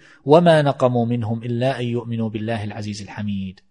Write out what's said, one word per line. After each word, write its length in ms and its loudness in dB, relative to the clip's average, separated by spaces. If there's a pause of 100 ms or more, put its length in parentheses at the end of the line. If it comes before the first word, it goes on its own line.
(240)
وما 380 6
نقموا 440 2
منهم 360 -4
إلا 380 -2
أن 40 -2
يؤمنوا 440 -4
بالله 360 -6
العزيز 380 -8
الحميد. 580 -6 (100)